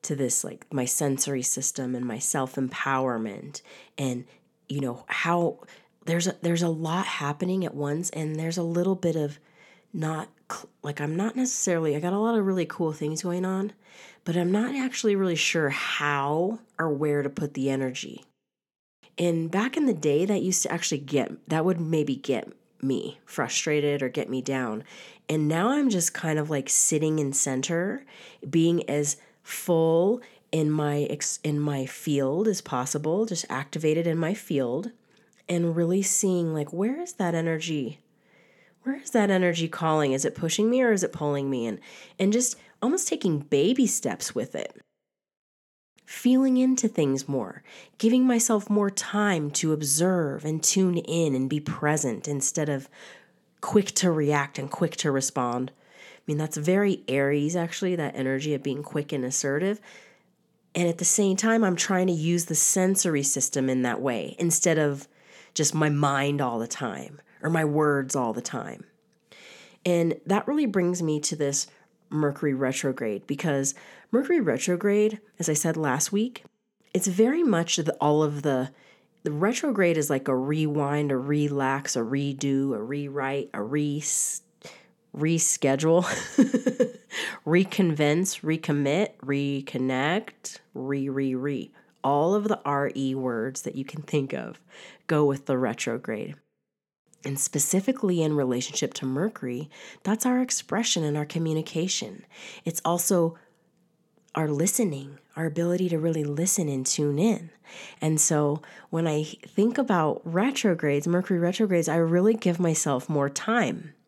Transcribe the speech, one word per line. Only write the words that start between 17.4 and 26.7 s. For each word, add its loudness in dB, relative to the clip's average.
the -2
energy. -4
And 0
back 0
in 2
the 4
day, 2
that 0
used 0
to -2
actually -2
get, -4
that 0
would 2
maybe 0
get -4
me -4
frustrated 0
or -2
get -4
me -4
down. -4
And 0
now 2
I'm 2
just 0
kind -2
of, -4
like, -2
sitting 2